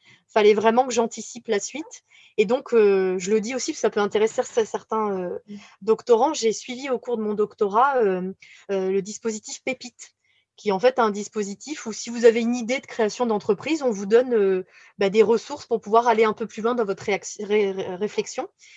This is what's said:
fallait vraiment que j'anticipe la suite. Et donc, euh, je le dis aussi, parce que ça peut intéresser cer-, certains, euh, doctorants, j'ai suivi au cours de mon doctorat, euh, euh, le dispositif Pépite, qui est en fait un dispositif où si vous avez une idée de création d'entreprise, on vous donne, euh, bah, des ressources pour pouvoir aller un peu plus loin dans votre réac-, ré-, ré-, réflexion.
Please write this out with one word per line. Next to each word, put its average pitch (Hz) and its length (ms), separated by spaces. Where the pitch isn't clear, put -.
fallait 208 280
vraiment 226 320
que 240 60
j'anticipe 233 560
la 202 100
suite. - 440
Et 208 80
donc, 240 280
euh, 196 460
je 180 100
le 220 120
dis 226 120
aussi, 262 200
parce - 60
que - 20
ça 214 80
peut - 100
intéresser 233 420
cer-, 226 240
certains, 208 540
euh, 180 200
doctorants, 220 520
j'ai 220 200
suivi 262 360
au 247 80
cours 240 200
de 220 40
mon 208 120
doctorat, 214 640
euh, 190 340
euh, 190 180
le 196 120
dispositif 214 640
Pépite, - 500
qui - 140
est - 20
en 190 80
fait 254 180
un 220 140
dispositif 208 760
où 220 60
si - 180
vous 233 160
avez 226 140
une 233 160
idée 247 240
de - 80
création 226 380
d'entreprise, 233 580
on 247 80
vous 202 140
donne, 240 280
euh, 190 320
bah, 196 120
des 214 120
ressources 226 440
pour 226 160
pouvoir 226 260
aller 226 160
un 214 100
peu 214 140
plus - 140
loin 233 120
dans 240 120
votre 190 180
réac-, - 380
ré-, 202 300
ré-, 190 240
réflexion. 214 520